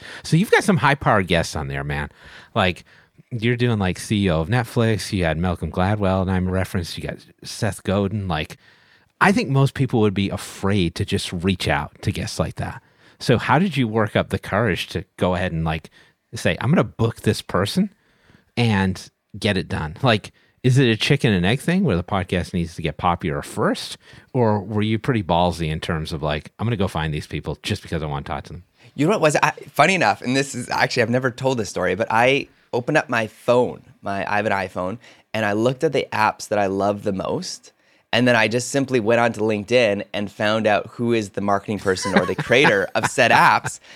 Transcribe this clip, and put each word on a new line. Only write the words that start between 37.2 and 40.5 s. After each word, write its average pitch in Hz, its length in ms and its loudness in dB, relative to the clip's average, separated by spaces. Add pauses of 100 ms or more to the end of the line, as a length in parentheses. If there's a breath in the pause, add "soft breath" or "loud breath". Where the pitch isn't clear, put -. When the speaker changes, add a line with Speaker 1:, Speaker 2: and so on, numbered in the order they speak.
Speaker 2:
And 123 100 4
then 123 80 6
I 110 140 4
just 117 220 -2
simply 131 280 0
went 117 220 2
onto 110 220 0
LinkedIn 107 600 2 (120)
and 101 180 -6
found 107 340 0